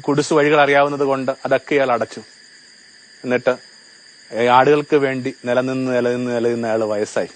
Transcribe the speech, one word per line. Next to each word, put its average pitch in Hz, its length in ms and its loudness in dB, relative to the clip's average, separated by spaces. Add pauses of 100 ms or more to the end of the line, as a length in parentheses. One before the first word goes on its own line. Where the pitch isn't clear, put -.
കുടുസ് 147 320 0
വഴികൾ 147 280 4
അറിയാവുന്നത് 143 400 2
കൊണ്ട് 135 300 -2
അതൊക്കെ 131 440 -2
ഇയാൾ 131 160 2
അടച്ചു. 113 300 -4 (1000)
എന്നിട്ട് 127 340 -2 (840)
ഈ 120 40 2
ആടുകൾക്ക് 147 500 4
വേണ്ടി 131 380 -2 (120)
നിലനിന്ന്, 127 500 -2
നിലനിന്ന്, 123 400 -2
നിലനിന്ന് 117 320 -2
അയാൾ 110 160 -2
വയസ്സായി. 107 520 -4